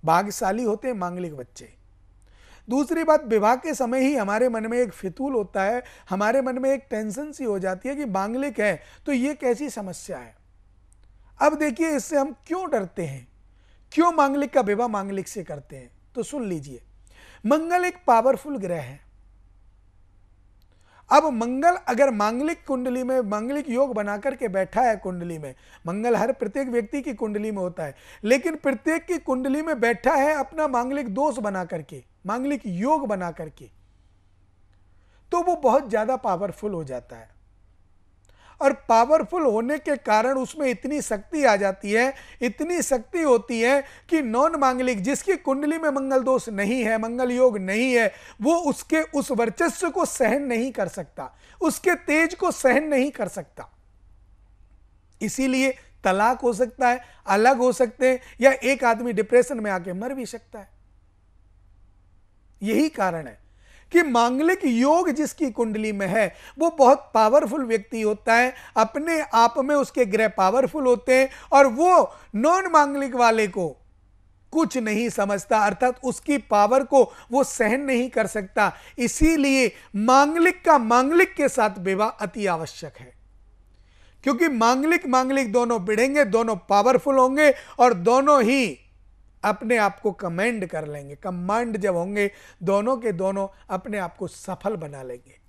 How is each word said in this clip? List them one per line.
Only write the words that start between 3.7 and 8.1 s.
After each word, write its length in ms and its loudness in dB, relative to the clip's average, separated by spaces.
समय 260 -2
ही 160 2
हमारे 320 0
मन 180 -4
में 120 -4
एक 140 0
फितूल 400 -8
होता 300 -4
है, 200 -2
हमारे 300 0
मन 180 -4
में 120 0
एक 200 -2
टेंशन 420 -8
सी 120 -12
हो 140 -2
जाती 300 -6
है 80 -6
कि 80 -6
मांगलिक 560 -4